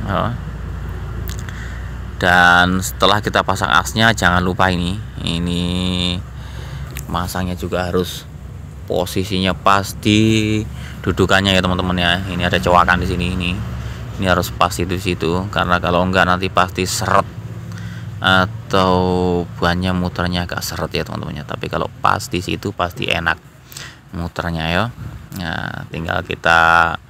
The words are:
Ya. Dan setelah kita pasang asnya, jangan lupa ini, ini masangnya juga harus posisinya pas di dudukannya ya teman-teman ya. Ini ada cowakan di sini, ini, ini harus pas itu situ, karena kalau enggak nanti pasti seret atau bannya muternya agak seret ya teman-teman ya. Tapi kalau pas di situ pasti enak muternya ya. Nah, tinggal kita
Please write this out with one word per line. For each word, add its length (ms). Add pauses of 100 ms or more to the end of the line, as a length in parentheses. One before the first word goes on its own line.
Ya. 320 (1800)
Dan 640
setelah 400
kita 160
pasang 320
asnya, 400
jangan 320
lupa 240
ini, 320 (220)
ini 400 (1500)
masangnya 480
juga 320
harus 400 (600)
posisinya 640
pas 480
di 640 (400)
dudukannya 480
ya 80
teman-teman 400
ya. 120 (120)
Ini 240
ada 80
cowakan 480
di 20
sini, 300
ini, 160 (640)
ini 80
harus 240
pas 320
itu 160
situ, 560
karena 260
kalau 220
enggak 240
nanti 240
pasti 400
seret 400 (920)
atau 760 (640)
bannya 340
muternya 540
agak 160
seret 320
ya 80
teman-teman 320
ya. 80
Tapi 240
kalau 320
pas 320
di 80
situ 320
pasti 340
enak 300 (800)
muternya 560
ya. 120 (540)
Nah, 540
tinggal 320
kita 720 (140)